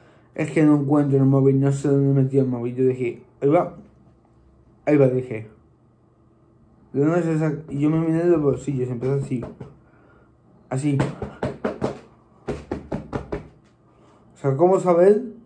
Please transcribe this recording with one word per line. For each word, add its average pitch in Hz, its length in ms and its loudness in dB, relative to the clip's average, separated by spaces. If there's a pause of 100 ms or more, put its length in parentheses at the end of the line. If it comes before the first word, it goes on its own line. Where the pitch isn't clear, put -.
(340)
"Es - 160 -4
que 156 140 2
no 147 160 4
encuentro 139 380 2
el 135 60 4
móvil, 135 360 4
no 139 100 2
sé 139 160 -4
dónde 139 340 2
metí 131 200 0
el 127 80 0
móvil". 120 260 -6
Yo 127 100 0
dije, 127 380 -2 (180)
"Ahí 139 80 0
va, 160 280 0 (1080)
ahí 147 100 4
va", 139 100 6
dije. 123 460 -6 (1400)
¿De 135 100 -2
dónde 165 200 2
se 160 160 -2
saca? 156 320 -2
Y 139 80 -6
yo 147 100 2
me 160 120 0
miré 160 180 0
de 175 120 2
los 160 120 2
bolsillos, 127 480 -2
empecé 127 240 -4
así. 131 300 -4 (1200)
Así. 139 300 -2 (3250)
O - 40 -20
sea, 135 180 0
¿cómo 180 220 4
sabe 180 300 4
él - 380 2